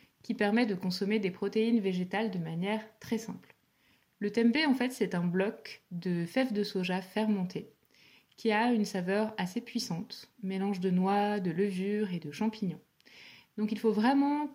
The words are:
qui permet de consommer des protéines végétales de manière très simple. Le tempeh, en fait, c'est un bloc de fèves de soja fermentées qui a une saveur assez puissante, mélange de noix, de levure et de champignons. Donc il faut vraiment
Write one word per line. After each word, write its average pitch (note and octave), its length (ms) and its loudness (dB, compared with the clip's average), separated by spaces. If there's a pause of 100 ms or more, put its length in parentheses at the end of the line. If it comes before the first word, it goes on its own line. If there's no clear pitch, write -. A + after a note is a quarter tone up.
(220)
qui A#3 120 -6
permet G#3+ 320 2
de G#3 80 0
consommer F#3+ 440 0
des F#3+ 120 0
protéines A3 500 2
végétales F#3+ 500 0
de F#3 80 -4
manière F3 460 -2 (160)
très - 180 -4
simple. - 360 -10 (640)
Le G#3 120 -2
tempeh, A#3 360 4
en C4+ 80 4
fait, B3+ 180 0
c'est F#3+ 220 -2
un F3 100 2
bloc F#3+ 640 -2
de F3 340 -2
fèves C4 280 0
de G#3 100 0
soja F#3 400 -2
fermentées G3+ 680 -2 (640)
qui A3+ 140 0
a A3 220 2
une G#3+ 140 2
saveur G3+ 500 -2
assez F#3 240 -4
puissante, - 680 -8 (120)
mélange F#3+ 380 -2
de F#3 100 0
noix, G3+ 480 2
de F3+ 120 0
levure G3 600 0
et F3 60 -2
de D#3 140 -8
champignons. G#3 480 -2 (800)
Donc G#3+ 140 0
il G#3 60 -2
faut A3 140 2
vraiment C#4 640 2